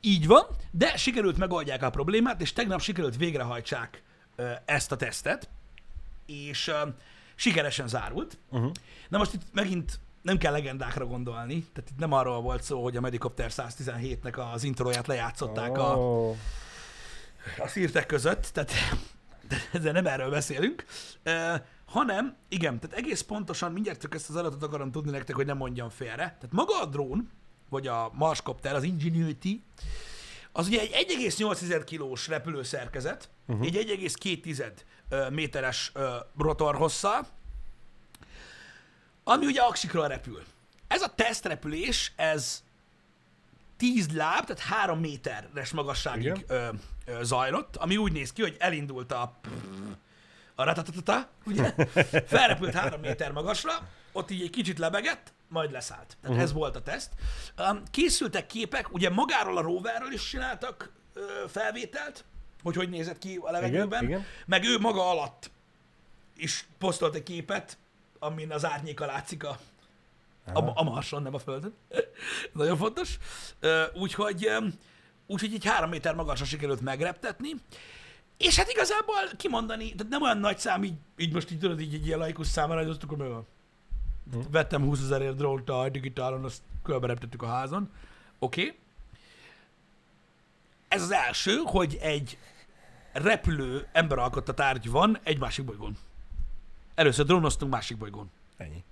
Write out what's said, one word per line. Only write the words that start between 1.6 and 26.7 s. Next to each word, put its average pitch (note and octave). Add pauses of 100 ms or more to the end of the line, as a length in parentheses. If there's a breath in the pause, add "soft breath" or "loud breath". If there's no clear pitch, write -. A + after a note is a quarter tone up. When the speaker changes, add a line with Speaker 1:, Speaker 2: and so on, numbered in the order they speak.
Speaker 1:
a B2+
problémát, G3
és D#3
tegnap G3
sikerült, D#3+
végrehajtsák, B2 (340 soft breath)
ö, B2 (140)
ezt E3
a B2+
tesztet, - (760)
és, C#3+
ö, D3+ (540 loud breath)
sikeresen D3
zárult. A#2 (120)
Speaker 2:
Mhm. A#2+ (420 loud breath)
Speaker 1:
Na G3
most G#3
itt F3+ (100)
megint F#3 (240)
nem F#3
kell D#3+
legendákra C3+
gondolni, B2
tehát -
itt C3
nem D#3
arról B2+
volt B2
szó, C3
hogy B2
a A#2+
Medicopter A#2+
száztizenhétnek B2
az A#2+
introját B2
lejátszották A#2
a, C3
Speaker 2:
Ó. A#2 (1300 loud breath)
Speaker 1:
a -
szírtek E3
között, D3+
tehát, - (760 loud breath)
de C3+ (160)
ezzel D#3
nem F3+
erről C3+
beszélünk, D3+ (380 loud breath)
ö, E3 (320 loud breath)
hanem, A#3 (140)
igen, D#3
tehát -
egész B3+
pontosan, F3+
mindjárt G3
csak E3
ezt D3+
az D3+
adatot D3+
akarom D3
tudni D3
nektek, C#3
hogy C#3
nem C#3+
mondjam B2
félre. A2+
Tehát D#3
maga E4+